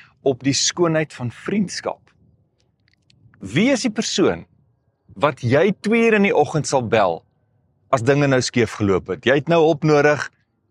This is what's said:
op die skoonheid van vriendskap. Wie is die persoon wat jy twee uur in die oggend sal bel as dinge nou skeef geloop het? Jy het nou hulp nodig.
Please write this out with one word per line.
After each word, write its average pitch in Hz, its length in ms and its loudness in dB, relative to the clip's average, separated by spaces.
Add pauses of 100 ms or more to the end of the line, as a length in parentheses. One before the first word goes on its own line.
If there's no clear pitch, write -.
(220)
op 127 220 -2
die 135 100 0
skoonheid 160 600 -2
van 123 180 -8
vriendskap. - 800 -8 (1300)
Wie 165 320 0
is 262 100 0
die 233 100 -2
persoon 117 540 -2 (680)
wat 139 240 0
jy 151 400 0
twee 233 280 0
uur 220 60 2
in 202 100 2
die 196 120 0
oggend 147 320 0
sal 127 200 -2
bel 98 360 0 (640)
as - 140 0
dinge 139 240 2
nou 127 140 2
skeef 120 300 0
geloop 98 360 0
het? 90 180 -8
Jy 135 100 4
het 147 120 -2
nou 170 160 4
hulp 156 200 0
nodig. 147 480 2 (400)